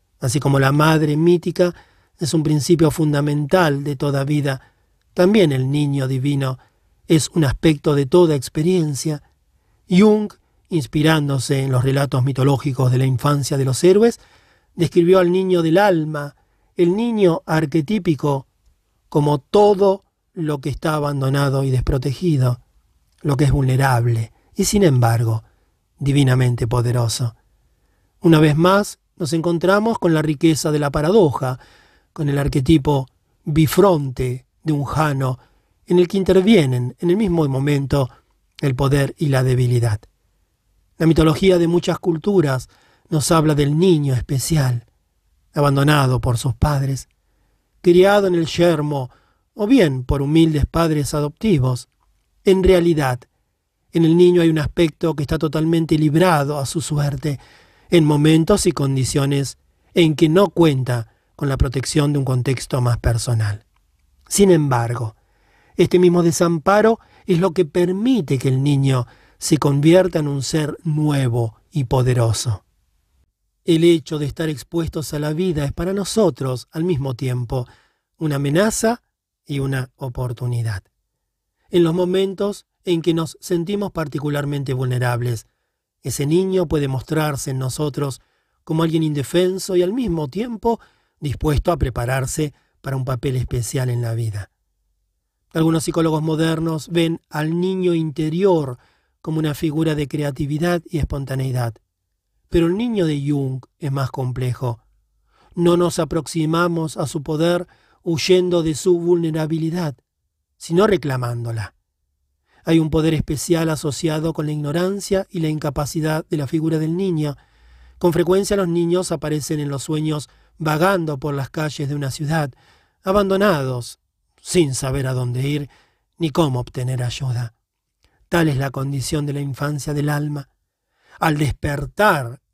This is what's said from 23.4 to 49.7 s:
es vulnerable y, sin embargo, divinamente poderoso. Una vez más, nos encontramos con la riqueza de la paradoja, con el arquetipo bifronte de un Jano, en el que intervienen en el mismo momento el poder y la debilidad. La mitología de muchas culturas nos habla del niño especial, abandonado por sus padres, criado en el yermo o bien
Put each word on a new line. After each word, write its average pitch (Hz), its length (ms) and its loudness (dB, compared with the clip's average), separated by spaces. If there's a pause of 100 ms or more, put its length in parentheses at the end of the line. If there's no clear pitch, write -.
es 131 80 2
vulnerable 127 800 0 (220)
y, 196 100 0
sin 202 180 2
embargo, 117 600 2 (540)
divinamente 127 680 2
poderoso. 120 720 -2 (840)
Una 165 200 6
vez 151 160 4
más, 190 420 2 (180)
nos 160 180 -4
encontramos 175 640 0
con 165 160 2
la 156 80 0
riqueza 156 480 0
de 151 80 0
la 143 120 -2
paradoja, 147 680 2 (560)
con 147 160 -2
el 139 80 0
arquetipo 143 720 2 (360)
bifronte 143 1040 2 (160)
de 156 100 -2
un 143 120 -2
Jano, 135 540 -2 (460)
en 180 140 2
el 180 100 4
que 202 80 -4
intervienen 180 800 2
en 175 120 0
el 180 80 2
mismo 170 280 0
momento 139 640 0 (540)
el 139 120 0
poder 139 440 0
y 156 100 -2
la 131 140 2
debilidad. 123 580 0 (960)
La 156 100 0
mitología 165 520 4
de 170 100 2
muchas 170 300 -2
culturas 160 720 0 (400)
nos 151 200 -2
habla 156 240 4
del 147 240 0
niño 151 360 2
especial, 127 720 -2 (680)
abandonado 139 720 2
por 120 160 0
sus 123 160 -4
padres, 139 560 -2 (720)
criado 190 440 6
en 180 80 0
el 165 120 0
yermo 151 640 0 (440)
o 208 120 -4
bien 160 380 4